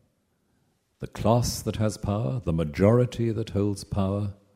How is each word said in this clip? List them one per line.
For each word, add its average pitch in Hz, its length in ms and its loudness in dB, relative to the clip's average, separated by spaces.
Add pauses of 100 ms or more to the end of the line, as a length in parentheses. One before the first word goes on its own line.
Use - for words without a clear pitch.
(1000)
the 123 100 -10
class 117 540 0
that 110 140 -4
has 107 220 -2
power, 117 440 -2
the 85 100 -2
majority 104 840 2
that 110 160 -6
holds 101 340 -2
power, 101 480 -2 (240)